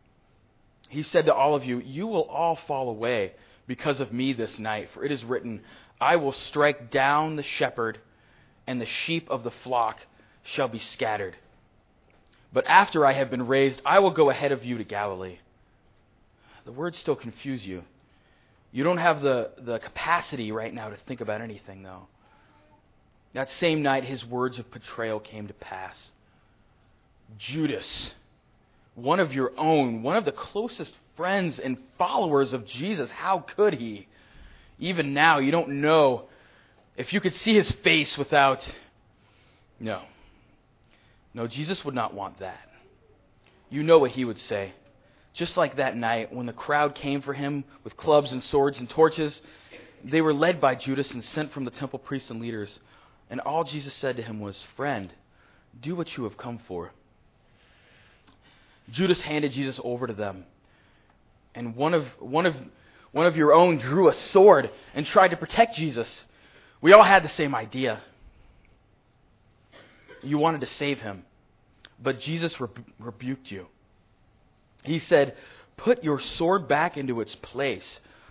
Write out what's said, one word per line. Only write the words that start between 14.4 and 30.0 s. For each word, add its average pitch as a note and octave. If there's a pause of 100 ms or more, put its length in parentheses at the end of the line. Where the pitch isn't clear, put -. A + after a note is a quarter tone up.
of B2
you A#2+
to A2
Galilee." F#2+ (1300)
The A2
words D#3+
still D3
confuse A#2+
you. F#2 (880)
You B2+
don't F3
have E3
the, C3
the A#2+
capacity C#3+
right A2
now A2
to G#2
think -
about G#2+
anything, G2+
though. F#2 (1200)
That C3+ (100)
same D#3+
night, C3+
his C3
words B2
of A#2+
betrayal A2
came G#2+
to G#2
pass. - (1300)
"Judas, C#3+ (840)
one C#3+
of D#3+
your C3
own, C#3